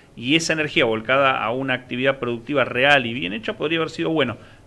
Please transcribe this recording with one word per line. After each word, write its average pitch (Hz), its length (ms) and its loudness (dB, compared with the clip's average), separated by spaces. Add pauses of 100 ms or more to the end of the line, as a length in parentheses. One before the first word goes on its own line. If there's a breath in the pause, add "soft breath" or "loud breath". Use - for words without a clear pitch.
(160 loud breath)
y 127 180 0
esa 160 180 2
energía 151 320 0
volcada 123 600 2
a 110 80 0
una 131 220 -2
actividad 127 440 -2
productiva 120 460 -2
real 127 420 4
y 117 80 -4
bien 170 180 -6
hecha 214 240 -6
podría 160 220 -2
haber 160 120 -2
sido 160 200 -4
bueno. 143 260 0 (300 loud breath)